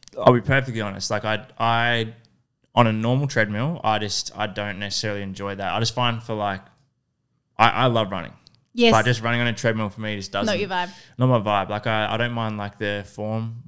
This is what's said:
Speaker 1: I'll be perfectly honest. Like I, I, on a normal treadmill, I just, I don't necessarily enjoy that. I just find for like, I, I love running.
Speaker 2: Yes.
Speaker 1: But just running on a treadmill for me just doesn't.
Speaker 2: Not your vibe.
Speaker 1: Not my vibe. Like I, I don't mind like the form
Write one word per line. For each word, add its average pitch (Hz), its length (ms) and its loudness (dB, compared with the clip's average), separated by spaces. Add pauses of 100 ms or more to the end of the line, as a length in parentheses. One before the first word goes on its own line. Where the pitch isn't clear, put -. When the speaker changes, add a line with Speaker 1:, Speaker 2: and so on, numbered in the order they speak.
(180)
Speaker 1:
I'll 107 160 8
be 120 60 6
perfectly 131 400 0
honest. 101 320 -4
Like 107 140 -2
I, 107 200 -2 (140)
I, 117 540 0 (600)
on 117 140 6
a 110 60 2
normal 123 340 0
treadmill, 117 560 -2
I 107 160 0
just, - 380 -6
I 104 100 -2
don't 101 320 -6
necessarily 101 420 -6
enjoy 98 340 -8
that. 95 180 -6
I 104 60 0
just 113 140 0
find 120 300 -2
for 113 120 -6
like, 101 260 -2 (960)
I, 113 120 8
I 123 180 2
love 110 240 2
running. 87 200 -8 (420)
Speaker 2:
Yes. 233 180 4
Speaker 1:
But 110 140 6
just 120 160 2
running 117 180 0
on 120 80 2
a 117 60 0
treadmill 110 360 0
for 110 120 -14
me 107 160 -4
just 95 160 -10
doesn't. 101 140 0
Speaker 2:
Not 196 120 0
your 202 80 -4
vibe. 180 220 -4 (280)
Speaker 1:
Not 127 100 4
my 127 120 6
vibe. 101 300 0
Like 104 180 -4
I, 107 260 0
I 113 40 0
don't 120 160 -2
mind 110 240 -4
like 101 200 -8
the 101 360 -4
form 113 540 -6